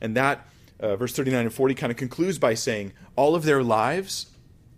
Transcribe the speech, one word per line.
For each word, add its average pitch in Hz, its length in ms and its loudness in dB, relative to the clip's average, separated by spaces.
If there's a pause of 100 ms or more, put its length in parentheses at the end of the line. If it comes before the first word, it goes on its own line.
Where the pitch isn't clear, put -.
And 113 160 -6
that, 135 320 0 (320)
uh, 104 160 0
verse 117 160 -4
thirty-nine 131 320 0
and 113 100 -4
forty 135 200 2
kinda 123 220 -4
concludes 156 420 -2
by 127 160 2
saying, 104 400 -4 (200)
"All 147 200 4
of 165 100 -2
their 143 180 4
lives 123 680 0 (500)